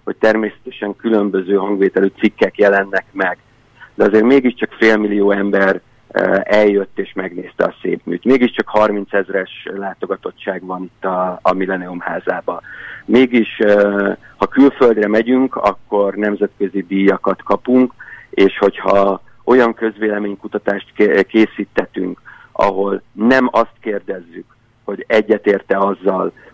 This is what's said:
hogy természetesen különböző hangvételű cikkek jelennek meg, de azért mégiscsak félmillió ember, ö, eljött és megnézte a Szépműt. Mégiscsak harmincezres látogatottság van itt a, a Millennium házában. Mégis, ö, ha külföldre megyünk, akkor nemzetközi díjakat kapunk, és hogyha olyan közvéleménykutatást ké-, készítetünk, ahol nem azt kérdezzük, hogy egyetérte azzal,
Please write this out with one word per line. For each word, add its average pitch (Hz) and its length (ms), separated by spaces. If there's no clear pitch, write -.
hogy 98 120
természetesen 110 800
különböző 101 580
hangvételű 98 640
cikkek 98 400
jelennek 98 540
meg, 92 260
de 107 100
azért 107 200
mégiscsak 127 480
félmillió 104 580
ember, 98 500
ö, 95 340
eljött 101 560
és 95 160
megnézte 92 500
a 90 180
Szépműt. 87 420
Mégiscsak 120 440
harmincezres 101 840
látogatottság 95 880
van 92 180
itt - 220
a, 92 380
a 92 100
Millennium 90 480
házában. 90 600
Mégis, 120 540
ö, 101 520
ha 98 100
külföldre 120 640
megyünk, 123 480
akkor 101 580
nemzetközi 101 720
díjakat 98 540
kapunk, 127 500
és - 280
hogyha 98 640
olyan 117 300
közvéleménykutatást 104 1200
ké-, 101 300
készítetünk, - 960
ahol 98 500
nem 127 400
azt 113 280
kérdezzük, 92 760
hogy 101 240
egyetérte 104 720
azzal, 92 540